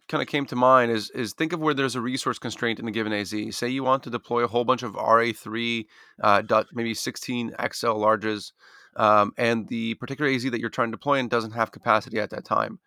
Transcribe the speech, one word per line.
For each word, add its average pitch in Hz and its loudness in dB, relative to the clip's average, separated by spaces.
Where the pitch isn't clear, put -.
kinda 143 -2
came 139 -2
to 127 -6
mind 123 6
is, 110 -2
is 117 -6
think 160 -4
of 165 -4
where 156 2
there's 131 -2
a 123 -4
resource 127 -4
constraint 113 -4
in 113 -8
a - -4
given 107 -2
A 104 -2
Z. 107 -6
Say 120 -4
you 135 -4
want 131 2
to 127 -12
deploy 120 -2
a 113 0
whole 120 0
bunch 123 0
of 113 -8
R 113 6
A 117 0
three, 113 -6
uh, 104 6
dot 110 2
maybe 117 -2
sixteen 120 -6
X - -4
L 110 2
larges, 107 0
um, 104 4
and 117 0
the 113 -4
particular 139 -4
A 131 0
Z 123 -4
that 113 -2
you're 113 -4
trying 117 -2
to 113 -8
deploy 143 0
in 123 -4
doesn't 113 -2
have 113 -2
capacity 110 0
at 104 -4
that 110 -8
time. 110 -2